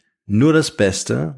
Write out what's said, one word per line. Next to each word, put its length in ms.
nur 280
das 160
Beste, 680